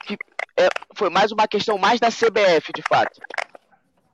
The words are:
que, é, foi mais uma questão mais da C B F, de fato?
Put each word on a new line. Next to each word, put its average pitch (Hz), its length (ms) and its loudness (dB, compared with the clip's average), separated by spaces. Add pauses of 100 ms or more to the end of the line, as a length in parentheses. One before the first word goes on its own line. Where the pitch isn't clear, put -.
que, 208 120 -8 (400)
é, 180 100 4 (280)
foi 196 140 -2
mais 196 220 2
uma 214 160 0
questão 208 300 -2
mais 202 200 2
da 233 140 2
C 226 180 0
B 208 120 0
F, 165 320 2
de - 80 -10
fato? - 400 0 (920)